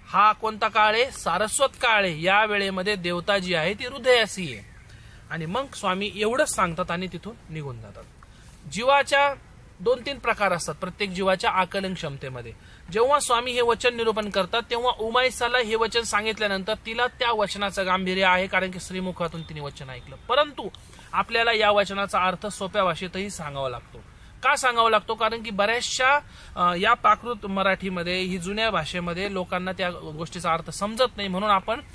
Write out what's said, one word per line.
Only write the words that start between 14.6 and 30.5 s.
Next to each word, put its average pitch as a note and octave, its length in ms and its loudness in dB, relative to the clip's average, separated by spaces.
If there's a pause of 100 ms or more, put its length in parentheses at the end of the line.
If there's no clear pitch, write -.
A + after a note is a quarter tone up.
तेव्हा A#3+ 280 2
उमाईसाला A#3+ 600 2
हे A3+ 160 0
वचन A3+ 280 2
सांगितल्यानंतर G#3+ 720 -2 (120)
तिला A#3 200 0
त्या A#3+ 260 -2
वचनाचं G3+ 540 -2
गांभीर्य F#3 380 0
आहे, F#3 220 4
कारण F#3 240 -2
की F3+ 100 -12
श्रीमुखातून F3 640 -6
तिने D3+ 180 -14
वचन C#3 300 -12
ऐकलं. C3 260 -16 (120)
परंतु C#4 400 0 (440)
आपल्याला A3+ 400 2
या G#3+ 180 4
वचनाचा G3 540 2
अर्थ F#3 220 -2
सोप्या G3 380 -2
भाषेतही F#3 460 -2
सांगावा C#3+ 380 -6
लागतो. A#2+ 360 -12 (380)
का C#4 140 4
सांगावा A#3 340 4
लागतो? G#3+ 240 2
कारण A3 280 -2
की A3+ 80 -10
बऱ्याचशा, A#3 680 2 (380)
अ, F3+ 180 4
या G#3+ 200 2
प्राकृत G#3+ 520 2
मराठीमध्ये, F#3 760 -2
ही F#3 160 -4
जुन्या G#3 320 -2
भाषेमध्ये F3 600 -4
लोकांना F#3 400 -4
त्या F3+ 180 -2
गोष्टीचा D#3+ 640 -6